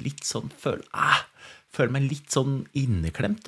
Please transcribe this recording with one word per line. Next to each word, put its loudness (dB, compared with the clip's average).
litt -6
sånn -4
føl-, -2
ah, 2
føler 2
meg 2
litt -6
sånn 2
inneklemt 0